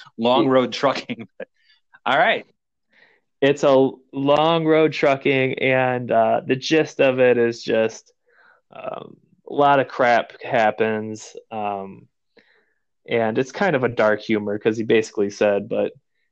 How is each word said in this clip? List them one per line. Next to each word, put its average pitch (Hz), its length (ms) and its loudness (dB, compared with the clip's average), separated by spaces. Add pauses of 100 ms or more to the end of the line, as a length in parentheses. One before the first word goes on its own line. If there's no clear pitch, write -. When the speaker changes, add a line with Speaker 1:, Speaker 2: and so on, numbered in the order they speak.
(180)
Speaker 1:
long 127 300 2
road 127 240 2
trucking. 123 560 -4 (400)
<laughs> - 380 -20
All 131 120 0
right. 160 280 0 (960)
Speaker 2:
It's 143 220 2
a 135 260 4 (240)
long 151 520 0
road 156 280 2
trucking, 135 680 0
and, 127 520 0
uh, 113 340 2
the 131 100 0
gist 151 460 0
of 131 180 2
it 123 200 4
is 117 240 0
just, 110 500 -2 (580)
um, - 460 -14 (320)
a - 40 -14
lot 143 260 4
of 127 100 0
crap 120 520 0
happens, 110 920 -2 (140)
um, 101 580 -8 (1000)
and 113 280 -2
it's 131 140 -2
kind 185 240 0
of 127 80 -2
a 117 60 0
dark 107 320 0
humor 104 380 -4
'cause 113 180 -2
he 113 60 -4
basically 110 460 0
said, 101 380 0
"But 104 240 -4 (400)